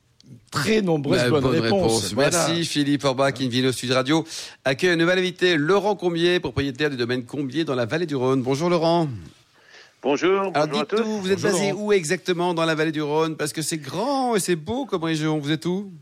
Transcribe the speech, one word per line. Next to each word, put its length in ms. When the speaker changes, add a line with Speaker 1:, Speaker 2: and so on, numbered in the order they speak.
Speaker 1:
très 320
nombreuses 400
Speaker 2:
Bah, 80
Speaker 1:
bonnes 120
Speaker 2:
bonne 180
Speaker 1:
réponses. 340
Speaker 2:
réponse. 40
Speaker 1:
Voilà. 160
Speaker 2:
Merci 180
Philippe 360
Forbach. 380
Invino 320
Sud 180
Radio 340
accueille 260
un 60
nouvel 220
invité, 380
Laurent 400
Combier, 420
propriétaire 520
du 60
domaine 280
Combier 400
dans 100
la 120
vallée 200
du 80
Rhône. 280
Bonjour 280
Laurent. 380
Speaker 3:
Bonjour, 380
Speaker 2:
Alors, 120
Speaker 3:
bonjour 100
à 220
Speaker 2:
dites-nous, 140
Speaker 3:
tous. 240
Speaker 2:
vous 100
êtes 80
Speaker 1:
Bonjour, 180
Speaker 2:
basé 140
Speaker 1:
Laurent. 140
Speaker 2:
où 60
exactement 640
dans 120
la 100
vallée 160
du 100
Rhône ? 340
Parce 160
que 100
c'est 160
grand 580
et 40
c'est 160
beau 280
comme 180
région. 360
Vous 120
êtes 160
où ? 240